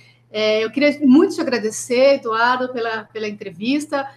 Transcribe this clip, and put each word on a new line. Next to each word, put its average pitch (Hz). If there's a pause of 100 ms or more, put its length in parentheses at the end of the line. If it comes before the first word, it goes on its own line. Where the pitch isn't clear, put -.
(320)
É, 214
eu 220
queria 294
muito 302
te 349
agradecer, 247
Eduardo, 247
pela, 226
pela 214
entrevista. 233